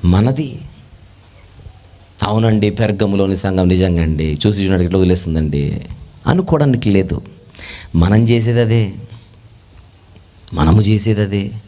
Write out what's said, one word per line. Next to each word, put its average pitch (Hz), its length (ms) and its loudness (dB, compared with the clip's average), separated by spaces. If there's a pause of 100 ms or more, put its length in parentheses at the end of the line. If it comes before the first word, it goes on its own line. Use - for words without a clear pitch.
మనది. 123 560 0 (1600)
"అవునండి, 107 460 2
పెర్గములోని 98 680 0
సంఘం 95 320 0
నిజంగా 90 340 2
అండి, 78 460 -2
చూసి 98 180 0
చూడనట్టు 92 180 2
ఇట్లా 90 160 0
వదిలేస్తుందండి" 80 840 0 (460)
అనుకోవడానికి 147 640 0
లేదు. 95 320 0 (720)
మనం 98 280 4
చేసేది 117 380 2
అదే, 110 320 0 (1600)
మనము 82 280 4
చేసేది 104 400 2
అదే. 101 300 -2 (160)